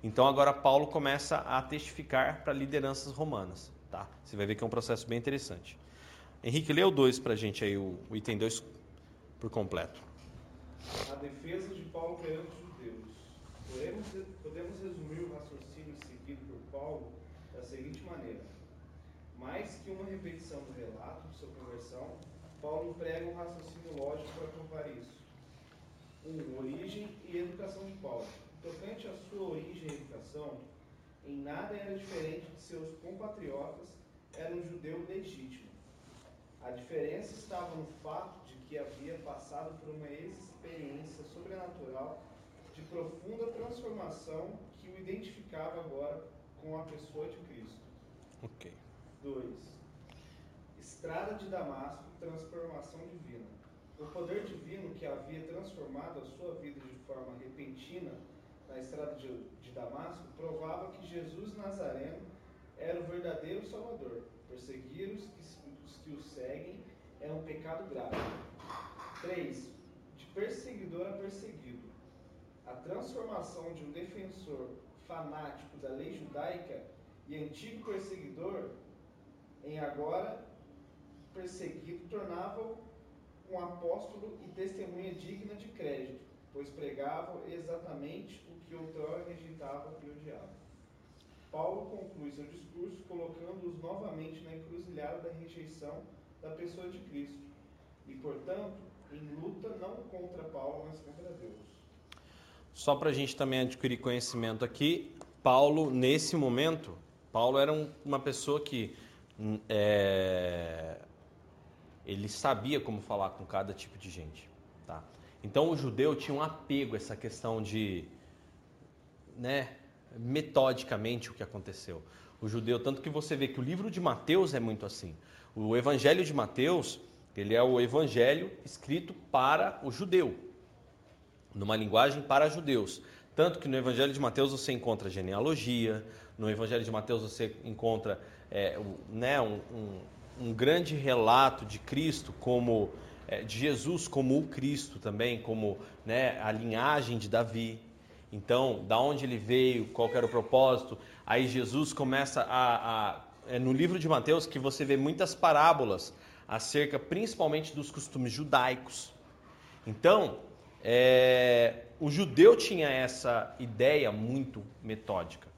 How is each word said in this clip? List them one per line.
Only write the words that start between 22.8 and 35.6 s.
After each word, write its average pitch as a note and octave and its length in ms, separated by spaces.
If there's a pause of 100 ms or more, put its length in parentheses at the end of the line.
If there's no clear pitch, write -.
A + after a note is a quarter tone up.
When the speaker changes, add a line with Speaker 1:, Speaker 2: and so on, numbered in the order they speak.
Speaker 2:
emprega E3 340
um F3 80
raciocínio E3 640
lógico D3+ 400
para D#3 100
provar D#3 480
isso. A#2+ 240 (1040)
Um, C#3 340
origem F#3+ 600 (100)
e F3 80
educação F#3+ 480
de G3 140
Paulo. - 260 (380)
Tocante F3+ 440
à F#3 80 (140)
sua F#3+ 220
origem D#3 400
e C#3+ 40
educação, C3+ 640 (680)
em C#3+ 100
nada D#3 380
era G3 240
diferente D#3+ 560
de - 80
seus D#3+ 360
compatriotas, F#3+ 880 (480)
era E3 180
um F3 80
judeu E3 460
legítimo. C3 600 (920)